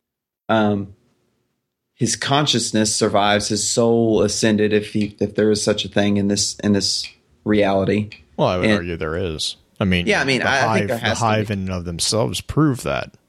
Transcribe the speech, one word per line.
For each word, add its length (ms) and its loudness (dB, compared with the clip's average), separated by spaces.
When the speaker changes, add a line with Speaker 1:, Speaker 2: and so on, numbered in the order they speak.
Speaker 1:
Um, 460 0
his 180 -2
consciousness 800 0
survives, 540 2
his 200 -2
soul 540 2
ascended, 500 2
if 200 0
he, 260 -2
if 160 -2
there 160 2
is 120 0
such 220 0
a 40 -8
thing 300 0
in 100 0
this, 320 -2
in 120 2
this 360 -2
reality. 640 2
Speaker 2:
Well, 120 2
I 100 0
would 80 0
Speaker 1:
And 80 4
Speaker 2:
argue 220 -4
there 200 -4
is. 400 -6
I 60 0
mean, 200 2
Speaker 1:
Yeah, 140 0
I 40 0
mean, 160 0
Speaker 2:
the 80 0
Speaker 1:
I, 20 2
I 100 2
think 80 0
Speaker 2:
hive, 200 0
Speaker 1:
there 100 -2
Speaker 2:
the 80 -8
Speaker 1:
has 120 -2
to 60 -2
Speaker 2:
hive 240 0
Speaker 1:
be. 60 -4
Speaker 2:
in 60 -4
and 100 -6
of 160 -6
themselves 560 -2
prove 400 0
that 320 -6